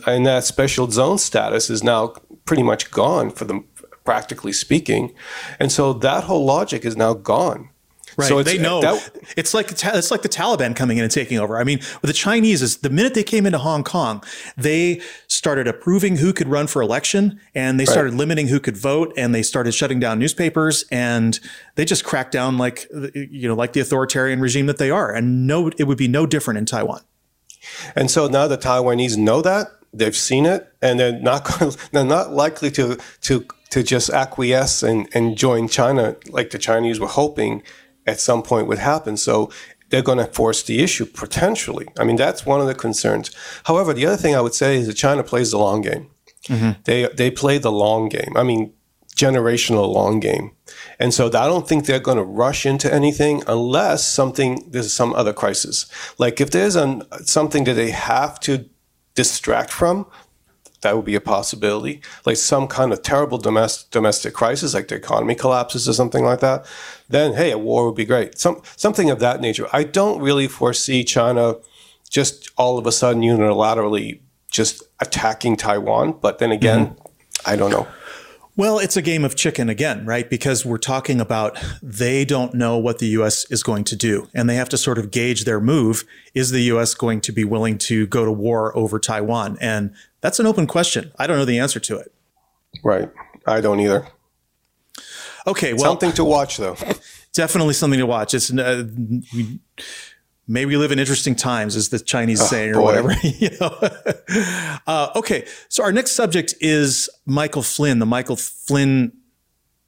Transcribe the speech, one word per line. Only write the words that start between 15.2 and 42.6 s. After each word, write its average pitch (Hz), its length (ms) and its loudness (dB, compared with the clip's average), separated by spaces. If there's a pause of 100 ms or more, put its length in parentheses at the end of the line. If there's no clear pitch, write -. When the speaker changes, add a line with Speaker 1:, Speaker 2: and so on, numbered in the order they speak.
Speaker 2:
started 139 400 0
approving 185 520 0
who 180 140 2
could 175 140 -2
run 143 220 0
for 147 120 -2
election, 170 600 0 (160)
and 131 240 0
they 135 40 2
Speaker 1:
Right. 127 80 4
Speaker 2:
started 131 220 2
limiting 151 320 0
who 131 140 2
could 117 160 -4
vote, 143 400 0
and 123 180 0
they 113 80 0
started 120 300 0
shutting 131 260 0
down 113 220 0
newspapers, 156 720 0
and 120 480 2 (340)
they 151 100 0
just - 200 0
cracked 131 260 -4
down 131 260 0
like, 123 300 -2 (280)
you 139 340 -8
know, 113 80 2
like 117 160 -2
the 139 80 0
authoritarian 131 580 0
regime 131 280 0
that 143 120 -2
they 139 140 2
are. 160 200 0
And 123 360 2
no, 160 280 2
it 151 120 2
would 139 100 2
be 135 80 2
no 135 180 4
different 139 340 0
in 110 80 -2
Taiwan. - 340 -4 (960)
Speaker 1:
And 135 160 2
so 151 160 4
now 139 180 4
the 143 120 0
Taiwanese 123 580 2
know 110 260 4
that, 196 240 2 (260)
they've 110 220 0
seen 135 320 2
it, 185 340 0
and 127 200 2
they're 120 180 2
not 123 260 0
<laughs> - 140 -4
gonna, 151 140 2 (180)
they're 143 140 2
not 151 280 0
likely 147 400 0
to, 127 240 0 (260)
to, 131 220 0 (260)
to 131 120 2
just 120 280 0
acquiesce 131 760 0
and, 113 300 0
and 113 220 2
join 117 300 2
China 120 480 2 (140)
like - 220 -4
the - 80 -10
Chinese 113 420 0
were 117 80 -4
hoping 113 520 0 (460)
at - 140 -2
some 117 220 2
point 110 240 0
would 110 100 0
happen. 113 400 -2
So 107 340 0 (380)
they're 131 140 2
gonna 123 240 2
force - 360 0
the 113 180 -2
issue - 260 0
potentially. - 800 -4 (100)
I 113 60 0
mean, 117 120 2
that's 139 280 0
one 139 160 2
of 139 60 2